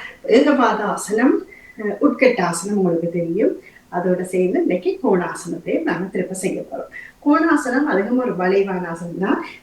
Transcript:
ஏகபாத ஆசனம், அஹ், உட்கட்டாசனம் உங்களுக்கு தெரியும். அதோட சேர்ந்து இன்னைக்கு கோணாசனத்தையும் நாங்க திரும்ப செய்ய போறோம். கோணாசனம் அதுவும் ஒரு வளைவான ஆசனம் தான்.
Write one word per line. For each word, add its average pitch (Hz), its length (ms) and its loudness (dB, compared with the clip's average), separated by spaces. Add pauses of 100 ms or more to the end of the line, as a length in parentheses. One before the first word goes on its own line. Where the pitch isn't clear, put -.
(280)
ஏகபாத 240 560 4
ஆசனம், 220 520 2 (420)
அஹ், 208 240 -4
உட்கட்டாசனம் 208 720 2
உங்களுக்கு 170 360 0
தெரியும். 175 460 0 (360)
அதோட 180 300 0
சேர்ந்து 185 400 0
இன்னைக்கு - 420 -2
கோணாசனத்தையும் 180 760 -2
நாங்க 190 300 -4
திரும்ப - 220 -4
செய்ய - 280 -4
போறோம். - 300 -12 (280)
கோணாசனம் 294 680 2
அதுவும் 226 320 0
ஒரு 226 180 0
வளைவான 185 520 0
ஆசனம் 170 320 -8
தான். 262 240 0 (200)